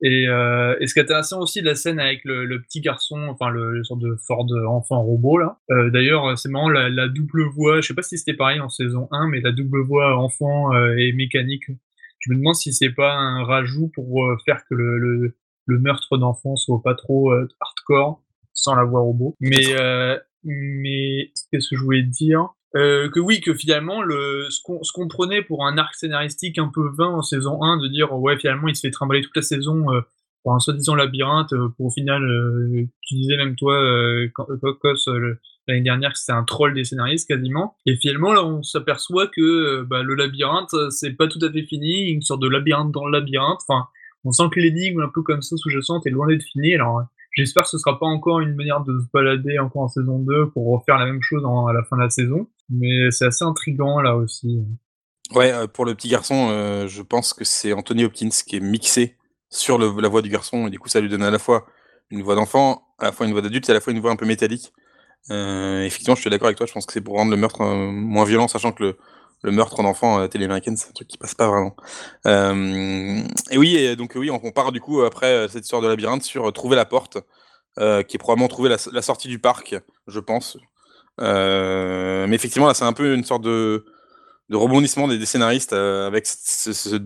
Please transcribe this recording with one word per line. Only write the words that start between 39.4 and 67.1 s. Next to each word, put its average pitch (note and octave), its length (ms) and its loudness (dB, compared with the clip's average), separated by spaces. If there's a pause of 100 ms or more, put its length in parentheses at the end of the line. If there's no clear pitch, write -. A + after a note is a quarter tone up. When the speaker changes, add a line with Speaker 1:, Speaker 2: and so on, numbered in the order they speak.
Speaker 1:
euh, D#3 440 2
bah, B2+ 180 -2
le C3+ 120 -2
labyrinthe, C#3 600 -2
euh, D3 160 0
c'est C#3 220 -6
pas D#3 160 2
tout D#3+ 140 -8
à D#3 80 2
fait D3+ 120 -2
fini, D#3+ 480 -2
une D3+ 120 -2
sorte C3+ 200 -4
de C3 60 2
labyrinthe D3 440 2
dans C#3+ 140 -6
le D3 120 2
labyrinthe. C#3+ 480 -2
Enfin, B2+ 200 0 (380)
on B2+ 80 -2
sent E3 200 4
que F3+ 80 0
l'énigme, E3+ 400 2
un D3 140 -2
peu E3 80 -2
comme D3+ 180 -2
ça, E3 160 -6
sous-jacente, D3+ 500 -4
est C#3 40 -2
loin C3+ 160 0
d'être D#3 160 4
finie. D#3 320 0
Alors, A#2+ 240 2
euh, A#2+ 40 -2 (320)
j'espère C#3+ 280 2
que - 80 -4
ce D#3+ 80 -2
sera D3 200 0
pas D#3+ 80 -2
encore D#3+ 340 2
une D3+ 140 0
manière C#3+ 280 -2
de C3 160 -2
se B2 160 -4
balader C3+ 460 2
encore C3+ 220 -4
en C3 60 0
saison C3 300 -2
deux C#3+ 320 2
pour A#2+ 160 -4 (120)
refaire C3+ 200 4
la B2+ 80 2
même C3 160 -4
chose D3 240 -2
en, B2 220 2
à A#2 40 2
la A#2 120 0
fin B2+ 120 -4
de B2 60 4
la A#2+ 80 2
saison. C3 380 0 (200)
Mais B2 440 2
c'est B2+ 140 0
assez B2 180 0
intriguant, C#3+ 560 -2
là B2 160 2
aussi. A#2 420 -2 (720)
Speaker 2:
Ouais, B2+ 200 6
euh, A#2 160 -4
pour - 160 -4
le A#2+ 100 -2
petit A2+ 140 -10
garçon, A#2+ 420 2
euh, G2+ 380 -2
je G2 120 -12
pense A#2+ 320 -2
que - 120 -8
c'est - 280 -2
Anthony A2+ 320 0
Hopkins A2 240 -2 (160)
qui - 120 -6
est F#2+ 40 -4
mixé A2+ 560 0 (340)
sur - 280 2
le, G#2+ 220 0
la G#2+ 80 4
voix A2 120 2
du G#2 100 -2
garçon, A2 360 -4
et G#2 40 -6
du F#2+ 100 -12
coup, - 80 -12
ça A2 120 2
lui G#2 80 0
donne G2+ 140 -2
à G#2 80 2
la G#2 80 4
fois A#2 280 0 (440)
une G2+ 120 -8
voix G2+ 120 2
d'enfant, C3 480 2 (160)
à - 60 -4
la G2+ 80 0
fois - 140 -4
une G#2+ 40 0
voix G#2 120 0
d'adulte, A2+ 260 -2
et - 20 6
à A#2 40 6
la G#2 60 4
fois B2 120 -2
une A2+ 80 -4
voix A#2 100 0
un A2+ 60 0
peu A2 100 -4
métallique. A2+ 460 -2 (580)
Euh, G2 540 -4
effectivement, F#2+ 320 0
je - 60 -4
suis - 60 -2
d'accord G2+ 180 2
avec G#2 120 2
toi, A#2 80 -2
je - 60 -8
pense G#2 140 -10
que - 60 -14
c'est A2+ 80 -4
pour G2+ 140 -8